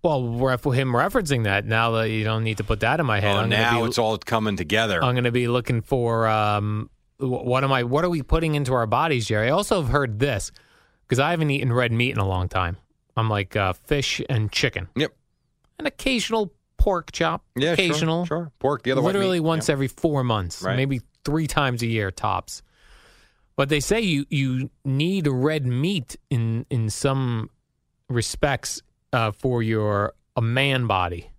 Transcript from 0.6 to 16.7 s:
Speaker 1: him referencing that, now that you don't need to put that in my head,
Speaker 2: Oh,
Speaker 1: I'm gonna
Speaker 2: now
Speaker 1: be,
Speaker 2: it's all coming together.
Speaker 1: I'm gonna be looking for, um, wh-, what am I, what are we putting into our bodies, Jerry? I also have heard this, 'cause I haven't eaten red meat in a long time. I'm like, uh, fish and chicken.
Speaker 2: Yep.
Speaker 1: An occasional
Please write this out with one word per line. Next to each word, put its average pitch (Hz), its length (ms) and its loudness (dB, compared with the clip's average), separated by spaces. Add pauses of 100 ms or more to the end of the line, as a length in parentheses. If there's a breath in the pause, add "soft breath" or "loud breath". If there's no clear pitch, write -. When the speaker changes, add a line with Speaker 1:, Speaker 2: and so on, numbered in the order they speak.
Speaker 1:
him 131 300 0
referencing 143 520 2
that, 101 200 2
now 113 260 2
that 113 180 0
you 110 140 -2
don't 110 200 0
need 110 140 -2
to 110 60 -6
put 104 180 -2
that 131 180 2
in 156 60 0
my 107 140 2
head, 101 160 2
Speaker 2:
Oh, 98 40 2
Speaker 1:
I'm 95 100 0
gonna 104 120 2
Speaker 2:
now 117 200 4
Speaker 1:
be, 113 80 0
Speaker 2:
it's 120 80 -2
all 110 200 2
coming 107 380 0
together. 95 480 0
Speaker 1:
I'm 127 120 2
gonna 123 160 0
be 123 160 0
looking 120 340 0
for, 117 460 0
um, 107 640 0 (280)
wh-, 135 60 -6
what 127 400 0
am 135 100 2
I, 123 100 2
what 143 220 0
are 180 40 0
we 165 120 -2
putting 160 340 2
into 131 180 0
our 117 120 2
bodies, 123 400 0
Jerry? 110 220 0
I 131 40 2
also 196 300 2
have 123 100 0
heard 123 280 0
this, 127 320 -2 (560 soft breath)
'cause 123 120 2
I 151 120 2
haven't 160 180 0
eaten 135 240 0
red 120 180 2
meat 120 200 0
in 110 80 -2
a 98 80 0
long 92 200 0
time. 90 300 -2 (400)
I'm 113 120 0
like, 101 260 -2
uh, 95 180 0
fish - 560 -2
and 107 220 0
chicken. 95 440 -2
Speaker 2:
Yep. 139 180 -2 (680)
Speaker 1:
An - 80 -4
occasional 226 680 -2 (240)